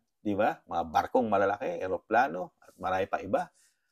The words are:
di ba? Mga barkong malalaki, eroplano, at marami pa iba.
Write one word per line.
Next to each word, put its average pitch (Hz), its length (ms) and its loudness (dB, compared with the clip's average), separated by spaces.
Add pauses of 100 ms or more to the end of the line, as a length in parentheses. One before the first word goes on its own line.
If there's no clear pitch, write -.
(220)
di 202 160 -2
ba? 165 320 2
Mga 85 140 -2 (100)
barkong - 320 2
malalaki, 101 560 0
eroplano, 95 800 -2
at - 160 -20
marami 95 320 -2
pa - 120 -2
iba. 101 280 -4 (420)